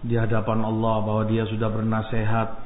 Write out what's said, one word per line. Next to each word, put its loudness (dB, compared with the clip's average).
di -2
hadapan 2
Allah 0
bahwa 0
dia 0
sudah -2
bernasehat 0